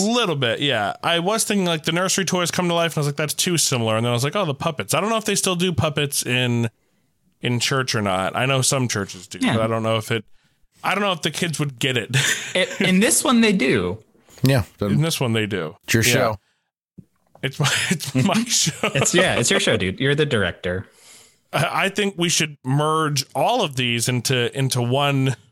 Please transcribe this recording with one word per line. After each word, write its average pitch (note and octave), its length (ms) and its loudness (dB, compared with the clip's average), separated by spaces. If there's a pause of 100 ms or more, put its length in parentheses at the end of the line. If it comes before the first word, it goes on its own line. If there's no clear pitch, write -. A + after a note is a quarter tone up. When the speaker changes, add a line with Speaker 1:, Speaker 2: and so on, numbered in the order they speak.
(120)
Speaker 1:
little A3+ 260 0
bit, A#2 240 0
yeah. A2+ 420 0
I E3+ 160 0
was G#3+ 240 0
thinking, G3 220 0
like, E3 180 -2
the F3 80 -2
nursery F3+ 320 0
toys F3 260 0
come F3+ 200 0
to E3+ 40 0
life, E3+ 200 0
and - 40 -4
I - 40 2
was C#3+ 60 0
like, C#3+ 100 -2
"That's D3+ 160 -4
too F3 240 0
similar." A2+ 400 0
And A#2 80 0
then A#2+ 60 0
I - 20 2
was A#2+ 100 0
like, D3 140 -2
"Oh, G3+ 80 0
the D3 100 -2
puppets." E3 380 -4
I D#3+ 80 2
don't G#3 80 -2
know A3+ 80 0
if G#3+ 80 -4
they G3+ 100 0
still F#3+ 200 0
do F3+ 180 0
puppets D3 520 -2
in, A#2+ 440 0 (720)
in B2 180 0
church B2+ 360 0
or A2 60 0
not. F#2+ 340 0
I A#2+ 100 0
know C3 160 2
some B2+ 260 0
churches F#2+ 400 -6
do, - 140 -14
Speaker 2:
Yeah. B3 120 0
Speaker 1:
but A2 100 2
I A2 40 0
don't A2+ 160 -2
know A2 140 0
if G#2+ 140 -6
it, A#2 140 -2 (580)
I E3+ 120 -2
don't G3+ 80 -2
know G3 100 0
if D#3 80 -6
the D#3+ 100 -2
kids E3 280 -4
would C#3+ 200 -4
get B2+ 180 0
it. A2+ 180 -2 (200)
<laughs> - 200 -8
Speaker 2:
It, F#3 260 0
in F#3 180 4
this B3 240 2
one, A#3+ 180 4
they G#3+ 120 4
do. A#2+ 460 0 (440)
Speaker 3:
Yeah. C3 200 4 (180)
Speaker 1:
In G#2 200 2
this D#3+ 200 -2
one, A#2+ 100 0
they A2 140 2
do. F2+ 400 -4
Speaker 3:
It's - 80 0
your A2+ 100 4
Speaker 1:
Yeah. B2 80 4
Speaker 3:
show. A2 280 0 (1000)
Speaker 1:
It's - 180 -6
my, C#3 200 2
<laughs> - 100 -4
it's C#3+ 260 -4
my G3 280 2
Speaker 2:
<laughs> - 20 -4
Speaker 1:
show. - 500 -2
Speaker 2:
It's, - 180 2
yeah, F3 220 4
it's - 160 0
your G3 80 2
show, C#3 180 2
dude. F#2+ 220 -2
You're C#3 160 2
the D3+ 100 2
director. F#2 640 -2 (640)
Speaker 1:
I, D#3+ 340 0
I G3 40 0
think G3 280 0
we E3+ 120 0
should D#3 340 -2
merge D3 640 0 (100)
all G#3 280 2
of D3 120 -4
these A#2+ 320 0
into, B2 500 0
into C3 240 0
one C3+ 540 0 (160)